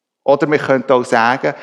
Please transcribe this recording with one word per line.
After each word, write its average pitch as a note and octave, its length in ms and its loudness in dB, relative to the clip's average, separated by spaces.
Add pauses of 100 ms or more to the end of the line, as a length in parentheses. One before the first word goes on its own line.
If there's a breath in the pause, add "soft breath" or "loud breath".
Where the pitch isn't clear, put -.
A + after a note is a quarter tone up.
(240)
Oder C#3+ 240 2
man D3 120 0
könnte C3+ 360 0
auch B2 100 0
sagen, B2 580 0